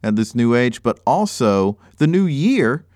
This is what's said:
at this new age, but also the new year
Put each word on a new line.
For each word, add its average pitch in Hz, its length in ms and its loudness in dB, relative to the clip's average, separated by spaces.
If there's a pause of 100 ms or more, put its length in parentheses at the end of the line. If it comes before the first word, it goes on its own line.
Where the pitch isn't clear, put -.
at 107 120 -2
this 110 200 -4
new 117 200 2
age, 123 280 0
but - 220 -2
also 104 720 0 (200)
the 151 100 2
new 185 180 2
year 156 600 0 (100)